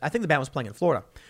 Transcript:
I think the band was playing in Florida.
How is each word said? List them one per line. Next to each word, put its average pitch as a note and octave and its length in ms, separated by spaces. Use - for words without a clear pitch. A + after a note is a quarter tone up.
I C#3+ 80
think A#3 140
the F3 60
band D3 120
was C3 80
playing A#2+ 200
in G2+ 40
Florida. C#3+ 320